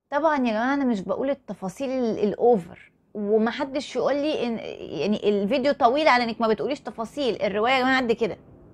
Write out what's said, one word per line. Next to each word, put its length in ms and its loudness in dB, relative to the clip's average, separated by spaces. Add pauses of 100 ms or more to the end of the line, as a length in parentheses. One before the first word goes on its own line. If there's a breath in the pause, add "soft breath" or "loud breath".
(120)
طبعًا 260 2
يا 140 0
جماعة 220 0
انا 120 0
مش 160 0
بقول 280 -2
التفاصيل 600 -6
ال-، 340 -2
الاوفر، 680 2 (220)
ومحدش 840 -2
يقول 200 0
لي 320 -2
ان 100 -4 (420)
يعني 300 0
الفيديو 440 2
طويل 340 2
على 160 6
انك 180 -4
ما 60 2
بتقوليش 320 0
تفاصيل. 600 -4
الرواية 320 2
يا 60 2
جماعة 220 2
قد 100 0
كده 260 -2 (360)